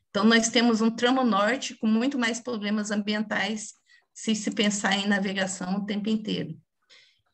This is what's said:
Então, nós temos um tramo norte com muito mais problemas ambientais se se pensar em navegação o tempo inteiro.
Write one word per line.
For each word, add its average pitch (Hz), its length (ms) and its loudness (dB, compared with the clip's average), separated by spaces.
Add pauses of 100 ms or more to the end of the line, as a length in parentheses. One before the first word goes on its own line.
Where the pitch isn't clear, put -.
Então, 202 140 0
nós 226 240 6
temos 233 320 4
um 226 100 2
tramo 247 340 2
norte 220 520 0
com 220 120 -4
muito 247 300 2
mais 233 220 0
problemas 208 520 -4
ambientais 214 840 -4 (400)
se 220 220 -2
se - 160 -4
pensar 202 440 0
em 202 120 -2
navegação 190 680 -2
o 202 100 -4
tempo 208 200 -4
inteiro. 180 480 -4 (800)